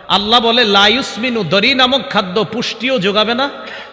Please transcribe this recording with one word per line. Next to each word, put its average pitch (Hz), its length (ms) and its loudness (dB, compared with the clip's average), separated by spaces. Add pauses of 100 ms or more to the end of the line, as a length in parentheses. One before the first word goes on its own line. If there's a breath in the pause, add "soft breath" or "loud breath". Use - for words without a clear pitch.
আল্লাহ 208 320 2
বলে, 233 240 2
"লা 202 240 4
ইউসমিনু", 233 560 -2
দরি 202 320 2
নামক 254 340 0
খাদ্য 202 340 0
পুষ্টিও 247 560 -4
যোগাবে 208 340 0
না, 269 160 -2 (440 loud breath)